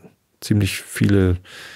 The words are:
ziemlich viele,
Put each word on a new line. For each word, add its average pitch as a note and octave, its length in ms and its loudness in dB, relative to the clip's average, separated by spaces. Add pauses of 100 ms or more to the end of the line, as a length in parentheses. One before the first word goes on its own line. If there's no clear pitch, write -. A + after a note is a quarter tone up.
(400)
ziemlich G#2 420 0
viele, F#2+ 560 2 (380)